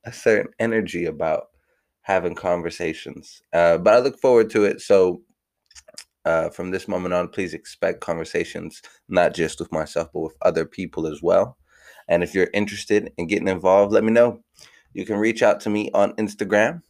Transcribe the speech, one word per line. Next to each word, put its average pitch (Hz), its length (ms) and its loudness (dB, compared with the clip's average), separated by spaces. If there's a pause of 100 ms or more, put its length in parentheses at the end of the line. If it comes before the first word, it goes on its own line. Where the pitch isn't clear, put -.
a 107 80 -12
certain 107 460 0
energy 107 460 -2
about 78 440 -4 (540)
having 90 320 -2
conversations. 82 1080 -6 (100)
Uh, 85 260 4
but 104 160 6
I 123 40 8
look 135 200 0
forward 117 320 4
to 107 140 4
it. - 160 0
So, 92 420 4 (1040)
uh, 80 220 0
from 90 200 -10
this 92 160 -6
moment 90 280 -4
on, 87 120 0
please 87 280 -8
expect - 480 -6
conversations, 85 800 -8 (260)
not 87 240 2
just 82 260 -4
with - 140 -10
myself, 78 400 -4
but 80 80 -8
with 80 220 -8
other 82 240 0
people 82 400 -8
as 76 160 -10
well. 98 340 2 (500)
And 85 160 2
if 87 120 -6
you're 92 180 2
interested 101 640 -2
in 85 120 -6
getting 101 200 -2
involved, 95 440 4
let 107 120 4
me 113 80 2
know. 117 320 4 (480)
You 95 140 -10
can 107 100 -4
reach 113 260 0
out 107 180 4
to 107 100 -6
me 104 240 -2
on 101 220 2
Instagram 107 720 -2